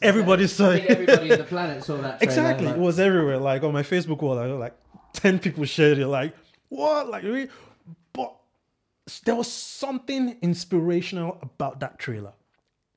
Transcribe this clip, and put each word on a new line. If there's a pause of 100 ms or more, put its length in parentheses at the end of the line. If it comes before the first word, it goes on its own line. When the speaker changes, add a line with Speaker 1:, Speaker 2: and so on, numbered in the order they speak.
Speaker 1:
Everybody
Speaker 2:
I
Speaker 1:
saw
Speaker 2:
think
Speaker 1:
it.
Speaker 2:
everybody
on
the
planet
saw
that
trailer,
Speaker 1:
Exactly.
Speaker 2:
like
Speaker 1:
It
was
everywhere.
Like,
on
my
Facebook
wall,
I
was
like, (380)
ten
people
shared
it.
Like, (320)
what?
Like,
really? (640)
But (720)
s-,
there
was
something
inspirational
about
that
trailer. (640)